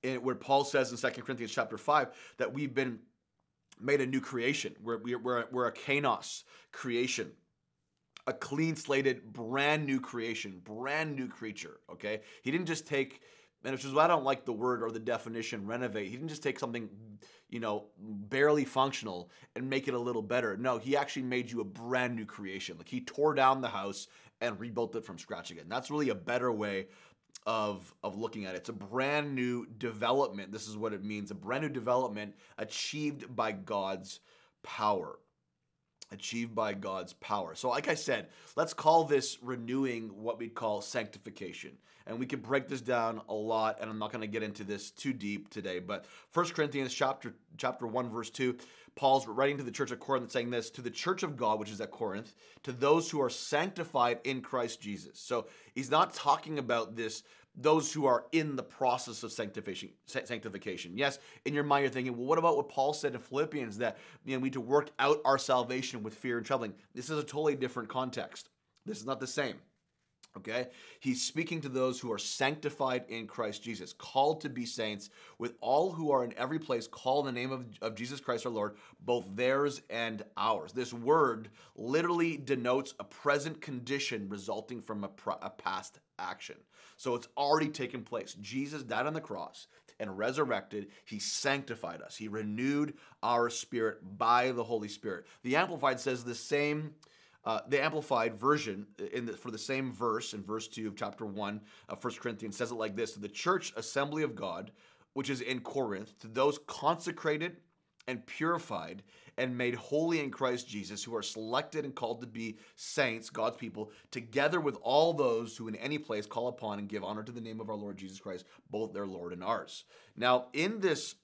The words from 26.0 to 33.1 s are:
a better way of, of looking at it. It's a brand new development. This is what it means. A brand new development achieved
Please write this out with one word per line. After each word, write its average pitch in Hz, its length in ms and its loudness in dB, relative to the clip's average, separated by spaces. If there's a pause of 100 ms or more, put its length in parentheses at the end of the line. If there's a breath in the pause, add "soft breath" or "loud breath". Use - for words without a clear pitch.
a 110 60 2
better 123 360 0
way 101 360 0 (580 loud breath)
of, 104 580 0
of 95 140 -4
looking 110 300 -4
at 92 80 -6
it. 90 40 -4
It's - 120 -8
a - 20 -6
brand 131 640 0
new 123 320 0
development. 110 840 0
This 107 160 -8
is 107 120 -10
what 107 160 -2
it 98 100 -8
means. 104 260 -4
A 104 40 -6
brand 120 280 -2
new 151 60 0
development 120 680 0 (200 loud breath)
achieved 143 800 -4